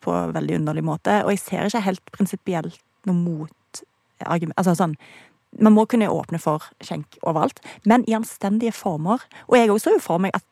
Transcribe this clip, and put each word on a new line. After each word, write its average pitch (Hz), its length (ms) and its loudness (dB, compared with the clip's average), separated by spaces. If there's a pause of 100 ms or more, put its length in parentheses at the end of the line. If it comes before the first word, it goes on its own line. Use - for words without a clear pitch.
på 175 100 -4 (200)
veldig 156 260 -4
underlig 156 260 -2
måte. 165 400 0
Og - 80 -2
jeg 196 80 0
ser 180 300 -4
ikke 226 160 -4
helt 185 260 -6
prinsipielt 175 680 -4 (260)
noe 185 100 0
mot, 165 640 -6
eh, - 480 -18
argument, 165 300 -2
altså 185 180 4
sånn, 160 220 0 (560)
man 214 200 6
må 214 140 6
kunne 220 220 2
åpne 165 320 -4
for 156 240 -2 (160)
skjenk - 420 -12
overalt, 165 380 -2 (240)
men 226 240 6
i 220 80 0
anstendige 220 560 -2
former. 175 480 -2 (260)
Og - 100 4
jeg 233 120 6
også 220 220 2
så 440 40 6
jo 349 40 4
for - 200 -2
meg 190 160 0
at 185 160 -4